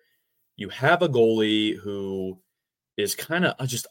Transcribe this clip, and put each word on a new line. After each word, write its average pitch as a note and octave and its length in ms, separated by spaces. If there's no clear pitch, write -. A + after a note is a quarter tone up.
you G2 140
have E3 320
a E3+ 80
goalie G#2+ 680
who F#2+ 640
is G2+ 180
kinda, E3+ 440
uh, C3 60
just B2 260